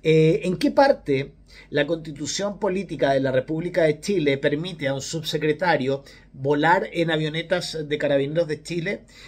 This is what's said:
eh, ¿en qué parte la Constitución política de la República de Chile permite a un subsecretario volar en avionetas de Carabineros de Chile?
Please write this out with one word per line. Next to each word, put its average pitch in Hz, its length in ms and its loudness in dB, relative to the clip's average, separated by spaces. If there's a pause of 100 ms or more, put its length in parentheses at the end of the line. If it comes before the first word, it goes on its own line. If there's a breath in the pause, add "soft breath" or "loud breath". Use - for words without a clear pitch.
eh, 160 400 4
¿en 185 140 -2
qué 285 140 0
parte 147 640 2 (360 loud breath)
la 143 180 0
Constitución 160 720 -6
política 170 520 -2
de 139 80 4
la 135 120 0
República 160 520 0
de 156 160 2
Chile 151 380 0
permite 151 500 -2
a 135 60 0
un 135 80 -6
subsecretario 151 1000 -2 (280 loud breath)
volar 147 640 2
en 170 160 0
avionetas 160 800 -2
de 147 80 -2
Carabineros 147 500 0
de 151 140 -6
Chile? 175 440 -6 (220 loud breath)